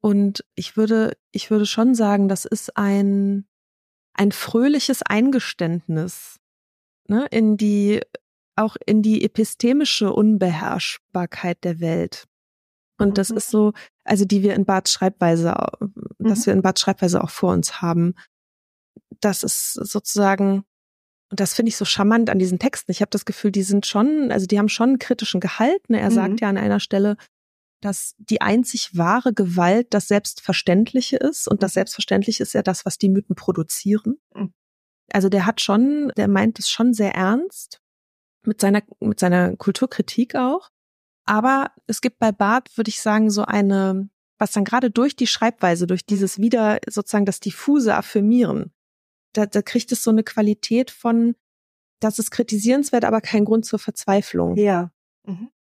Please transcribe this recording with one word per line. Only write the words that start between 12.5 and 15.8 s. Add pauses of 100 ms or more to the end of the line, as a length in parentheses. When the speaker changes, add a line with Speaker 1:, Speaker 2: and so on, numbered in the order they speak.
Speaker 1:
Und
das
Speaker 2:
Mhm.
Speaker 1:
ist
so, (320)
also
die
wir
in
Barths
Schreibweise, (640)